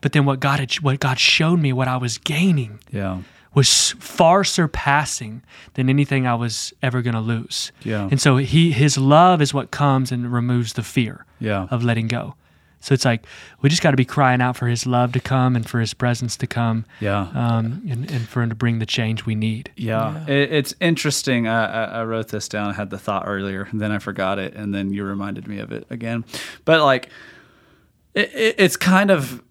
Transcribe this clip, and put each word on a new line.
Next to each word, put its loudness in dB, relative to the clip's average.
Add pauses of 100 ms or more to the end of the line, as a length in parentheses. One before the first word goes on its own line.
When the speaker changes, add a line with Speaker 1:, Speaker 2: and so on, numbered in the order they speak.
Speaker 1:
But -2
then 4
what 0
God 0
had, -4
what 0
God 0
showed 4
me, 2
what 0
I -2
was -4
gaining 0 (140)
Speaker 2:
Yeah. -4 (320)
Speaker 1:
Was 4
far 4
surpassing -2 (320)
than 0
anything 2
I 2
was -4 (100)
ever 0
gonna -2
lose. -4 (100)
Speaker 2:
Yeah. -4
Speaker 1:
And 2
so 6
he, 4
his 2
love 6
is 0
what -4
comes 0
and -4
removes 0
the -4
fear -4 (160)
Speaker 2:
Yeah. -2
Speaker 1:
of -2
letting 0
go. -6 (460)
So 2
it's 0
like, 0 (340)
we 4
just 0
gotta 4
be 4
crying 4
out 0
for -2
his -2
love 2
to 0
come 2
and -2
for 0
his -2
presence -2
to -4
come, -2 (160)
Speaker 2:
Yeah. -2 (120)
Speaker 1:
um, 0
and, -4
and -4
for -4
him -2
to -6
bring 0
the -4
change -4
we -2
need. -4
Speaker 2:
Yeah. -4
Speaker 3:
Yeah. 0
Speaker 2:
It, 0
it's -2
interesting. 0
I, 2
I, -4 (160)
I -4
wrote -4
this -8
down. -4
I -6
had -8
the -10
thought -4
earlier, -6
and -4
then -2
I -2
forgot -4
it, -8
and -8
then -4
you -4
reminded -8
me -10
of -10
it -10
again. -8 (400)
But, 6
like, 2 (1040)
it, -2
it, 0
it's 4
kind 4
of 0